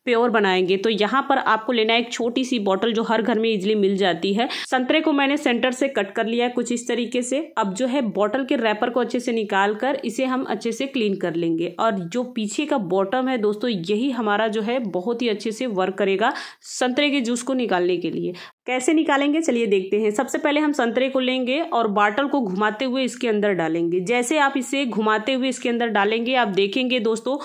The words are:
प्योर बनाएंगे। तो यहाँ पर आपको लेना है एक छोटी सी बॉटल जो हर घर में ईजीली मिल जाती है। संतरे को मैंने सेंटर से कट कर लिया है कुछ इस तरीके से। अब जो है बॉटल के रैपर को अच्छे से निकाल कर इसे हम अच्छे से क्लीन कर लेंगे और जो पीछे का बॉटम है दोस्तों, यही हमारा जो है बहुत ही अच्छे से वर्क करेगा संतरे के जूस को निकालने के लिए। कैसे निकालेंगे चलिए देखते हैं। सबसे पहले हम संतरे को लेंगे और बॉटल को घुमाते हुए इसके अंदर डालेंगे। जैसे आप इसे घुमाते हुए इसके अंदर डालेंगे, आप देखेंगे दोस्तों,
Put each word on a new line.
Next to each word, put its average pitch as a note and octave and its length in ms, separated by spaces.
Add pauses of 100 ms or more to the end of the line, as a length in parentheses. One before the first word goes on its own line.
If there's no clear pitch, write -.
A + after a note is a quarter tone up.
प्योर A#3+ 260
बनाएंगे। F#3+ 460
तो G3+ 140
यहाँ G#3+ 380
पर C4+ 100
आपको A3 340
लेना A3+ 200
है A3+ 60
एक A#3+ 140
छोटी A#3+ 320
सी B3+ 140
बॉटल G3 340
जो A3 100
हर A3 200
घर A3 160
में A3+ 120
ईजीली G#3+ 240
मिल G3+ 220
जाती F#3 380
है। A#3 140 (220)
संतरे C4+ 300
को D#4 120
मैंने C#4 240
सेंटर B3+ 340
से C4+ 180
कट G3+ 240
कर A3+ 140
लिया A#3+ 180
है B3 60
कुछ A#3+ 220
इस A#3+ 160
तरीके A#3+ 340
से। C4+ 360
अब F#3+ 160
जो B3+ 120
है C4 160
बॉटल G#3+ 420
के C#4+ 120
रैपर A3+ 340
को B3 100
अच्छे A#3+ 200
से A#3+ 120
निकाल G3+ 420
कर C4 300
इसे A#3+ 200
हम B3+ 180
अच्छे A3+ 300
से C4 140
क्लीन G#3+ 300
कर F3 180
लेंगे E3 460
और A3+ 100
जो G3 320
पीछे B3 440
का C#4+ 120
बॉटम G3 500
है B3+ 100
दोस्तों, G#3 320
यही G#3 400
हमारा A3 380
जो A3 140
है A#3 160
बहुत A3+ 440
ही A#3+ 60
अच्छे G#3+ 240
से B3+ 140
वर्क F#3+ 280
करेगा G3 380 (300)
संतरे C4 480
के C#4+ 100
जूस A#3+ 220
को C4+ 120
निकालने F#3 420
के F3 140
लिए। F3 220 (340)
कैसे B3 260
निकालेंगे D4 480
चलिए A#3+ 260
देखते G3 340
हैं। G#3+ 100 (100)
सबसे C4 180
पहले D4 220
हम D4+ 120
संतरे B3+ 360
को C4 120
लेंगे B3+ 400
और A#3 280
बॉटल G#3 380
को C#4 140
घुमाते G#3+ 440
हुए C4 180
इसके B3 260
अंदर G#3 240
डालेंगे। E3+ 480
जैसे A#3+ 380
आप C#4 180
इसे C4+ 300
घुमाते G#3+ 460
हुए C4 160
इसके B3 200
अंदर A#3 200
डालेंगे, A3 460
आप A#3+ 140
देखेंगे A#3 520
दोस्तों, A3+ 440